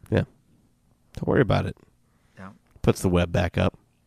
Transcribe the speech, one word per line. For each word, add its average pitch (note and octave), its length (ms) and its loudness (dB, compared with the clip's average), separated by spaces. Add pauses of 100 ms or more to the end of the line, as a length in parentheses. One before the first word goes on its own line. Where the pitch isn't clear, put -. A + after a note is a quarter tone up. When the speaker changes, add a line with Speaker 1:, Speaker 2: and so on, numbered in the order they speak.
(100)
Speaker 1:
Yeah. G#2 140 2 (880)
"Don't - 140 -8
worry - 120 2
about G2 240 0
it." - 120 -10 (600)
Speaker 2:
Yeah. G2 160 -18 (300)
Speaker 1:
Puts - 180 0
the G2 80 0
web F2 240 2
back F2 240 -2
up. F#2 220 0 (280)